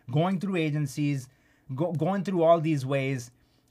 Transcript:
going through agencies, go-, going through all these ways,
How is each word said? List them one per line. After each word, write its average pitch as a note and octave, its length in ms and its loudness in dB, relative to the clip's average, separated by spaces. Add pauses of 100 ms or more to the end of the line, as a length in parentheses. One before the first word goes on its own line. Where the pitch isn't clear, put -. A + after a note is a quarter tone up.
(100)
going E3+ 280 0
through F#3+ 180 -2
agencies, D3 720 -2 (460)
go-, E3 180 -2
going F3 320 -2
through F#3 180 0
all E3 180 6
these D3+ 240 0
ways, C3+ 460 -2 (400)